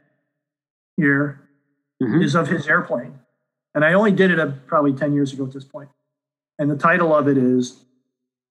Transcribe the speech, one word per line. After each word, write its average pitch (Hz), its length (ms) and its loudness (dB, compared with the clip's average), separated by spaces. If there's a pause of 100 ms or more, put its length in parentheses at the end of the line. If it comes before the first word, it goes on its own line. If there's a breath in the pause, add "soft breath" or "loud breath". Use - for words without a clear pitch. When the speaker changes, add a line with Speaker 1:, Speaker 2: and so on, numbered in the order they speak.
(960)
Speaker 1:
here 143 460 0 (580)
Speaker 2:
Mm-hmm. 135 220 0
Speaker 1:
is 147 140 0
of 160 120 0
his 160 200 -4
airplane. 160 500 -4 (560)
And 151 100 0
I 165 100 4
only 208 180 4
did 185 180 2
it, 165 100 0
uh, 143 120 -4 (160)
probably 147 260 0
ten 147 200 -4
years 139 200 -2
ago 135 120 -8
at 127 60 -12
this 135 120 -16
point. 143 260 -20 (720)
And 147 100 0
the 151 60 -2
title 170 400 2
of 143 120 2
it 135 120 2
is 127 440 0 (680)